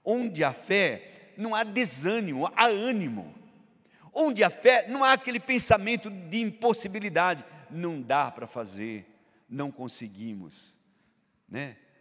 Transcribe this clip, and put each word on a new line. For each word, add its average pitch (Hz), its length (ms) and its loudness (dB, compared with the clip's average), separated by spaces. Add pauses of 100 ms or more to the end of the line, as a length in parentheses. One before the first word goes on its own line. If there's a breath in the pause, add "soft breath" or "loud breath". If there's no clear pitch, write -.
Onde 214 400 -2
há 139 120 2
fé, - 800 -2
não 220 180 -6
há 220 80 0
desânimo, 190 920 -2
há 233 100 6
ânimo. 196 680 -2 (800 soft breath)
Onde 262 280 2
há 175 80 6
fé, 240 380 6
não 269 160 0
há 262 80 8
aquele 254 280 0
pensamento 220 680 2
de 190 300 -6
impossibilidade. 196 1040 0 (260 loud breath)
"Não 165 300 -6
dá 131 300 0
para 117 160 -12
fazer, 107 600 -10 (420 soft breath)
não 139 220 -8
conseguimos", 107 1040 -12 (720)
né? 127 280 -12 (240)